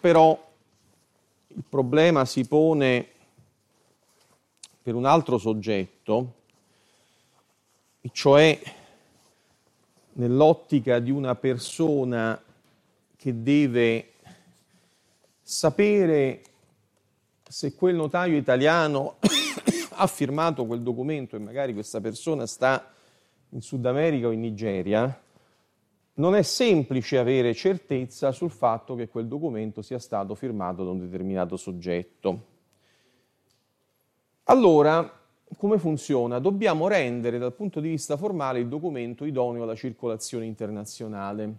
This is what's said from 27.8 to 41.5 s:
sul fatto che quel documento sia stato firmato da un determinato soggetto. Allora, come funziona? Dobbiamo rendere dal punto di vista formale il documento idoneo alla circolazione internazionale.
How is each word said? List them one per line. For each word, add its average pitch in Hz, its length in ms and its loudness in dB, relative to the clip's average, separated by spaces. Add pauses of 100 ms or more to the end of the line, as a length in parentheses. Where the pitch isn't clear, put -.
sul 170 180 -6
fatto 117 440 -4
che 117 140 -8
quel 117 180 -8
documento 113 560 -8
sia 127 160 -10
stato 101 360 -6
firmato 95 500 -6
da 92 60 -4
un 92 80 -4
determinato 92 580 -4
soggetto. 90 960 -6 (1900)
Allora, 165 760 4 (380)
come 202 200 2
funziona? 135 600 -2
Dobbiamo 185 500 0
rendere 120 500 -2
dal 123 140 -4
punto 196 280 -8
di 156 80 -4
vista 151 280 -6
formale 143 440 -4
il 117 80 -4
documento 135 560 -8
idoneo 123 400 -4
alla 113 100 -6
circolazione 113 720 -8
internazionale. 107 1120 -10